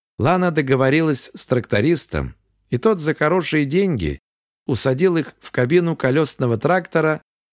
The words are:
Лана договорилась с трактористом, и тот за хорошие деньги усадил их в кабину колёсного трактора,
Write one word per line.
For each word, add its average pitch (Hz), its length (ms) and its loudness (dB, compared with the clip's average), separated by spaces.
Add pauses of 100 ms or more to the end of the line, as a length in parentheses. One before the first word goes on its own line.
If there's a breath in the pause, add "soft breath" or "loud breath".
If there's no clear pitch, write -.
(200)
Лана 180 320 2
договорилась 139 840 2
с - 120 -8
трактористом, 107 880 -2 (340)
и 123 80 -2
тот 208 220 2
за 151 140 -2
хорошие 156 520 0
деньги 135 540 -2 (460)
усадил 147 520 0
их - 220 -6
в - 120 -14
кабину 165 440 2
колёсного 131 600 0
трактора, 156 640 0 (320)